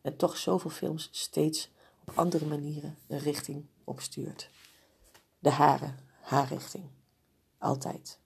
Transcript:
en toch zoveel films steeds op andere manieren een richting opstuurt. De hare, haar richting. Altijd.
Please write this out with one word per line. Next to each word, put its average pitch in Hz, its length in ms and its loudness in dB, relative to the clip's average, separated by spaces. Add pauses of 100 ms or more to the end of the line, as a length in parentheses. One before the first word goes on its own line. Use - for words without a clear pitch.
en 135 140 -4
toch 165 220 2
zoveel 180 320 0
films 160 420 -6
steeds - 600 -2 (340)
op - 120 -4
andere 170 280 2
manieren 151 520 -6 (100)
een 143 120 -4
richting 147 460 -4 (180)
opstuurt. - 640 -10 (920)
De - 100 6
hare, 139 440 6 (280)
haar 135 260 4
richting. 147 420 -8 (680)
Altijd. - 680 -4